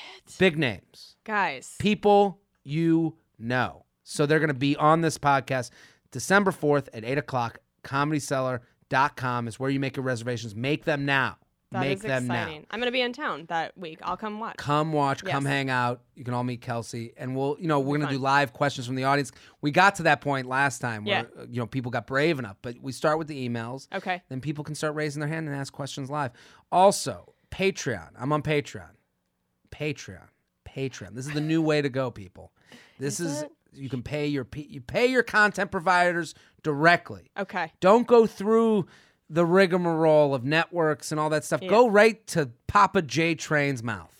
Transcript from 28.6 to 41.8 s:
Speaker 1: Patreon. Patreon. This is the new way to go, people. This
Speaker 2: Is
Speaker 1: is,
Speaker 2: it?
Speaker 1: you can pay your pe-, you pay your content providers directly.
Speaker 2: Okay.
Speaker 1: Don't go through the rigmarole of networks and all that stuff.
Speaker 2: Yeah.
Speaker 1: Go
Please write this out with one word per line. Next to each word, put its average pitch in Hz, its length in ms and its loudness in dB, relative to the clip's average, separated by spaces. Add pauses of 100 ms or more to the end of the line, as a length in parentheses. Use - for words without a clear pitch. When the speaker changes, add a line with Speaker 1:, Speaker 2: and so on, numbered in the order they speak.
Speaker 1:
Patreon. 135 560 -10 (400)
Patreon. 123 480 -10
This 127 120 -10
is 151 60 -10
the 147 80 -2
new 160 200 0
way 151 200 2
to 143 80 -2
go, 127 220 -4
people. 90 400 -18 (480)
This 139 200 -6
Speaker 2:
Is 175 180 -4
Speaker 1:
is, 302 60 -4
Speaker 2:
it? 294 80 -12 (220)
Speaker 1:
you 135 160 -12
can 123 140 -6
pay 147 240 -4
your 139 180 -2
pe-, 147 240 -14
you 139 120 -16
pay 226 260 0
your 254 160 2
content 208 480 2
providers 175 640 2 (260)
directly. 151 760 2
Speaker 2:
Okay. 190 420 -6
Speaker 1:
Don't 220 280 6
go 233 180 8
through 220 600 2 (480)
the 170 120 4
rigmarole 165 920 4
of 120 100 -4
networks 156 680 0
and 151 80 -2
all 156 120 0
that 151 120 0
stuff. - 200 -2
Speaker 2:
Yeah. 185 60 -6
Speaker 1:
Go 233 200 8